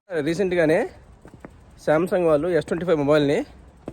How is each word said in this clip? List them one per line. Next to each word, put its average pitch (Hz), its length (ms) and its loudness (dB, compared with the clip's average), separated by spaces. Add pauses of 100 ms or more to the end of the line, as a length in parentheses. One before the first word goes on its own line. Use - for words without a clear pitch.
(280)
రీసెంట్గానే 180 640 0 (1000)
Samsung 175 380 0
వాళ్ళు 156 220 2
ఎస్ 165 180 0
ట్వంటీ 175 200 -6
ఫైవ్ 165 180 0
మొబైల్ని 151 420 2 (480)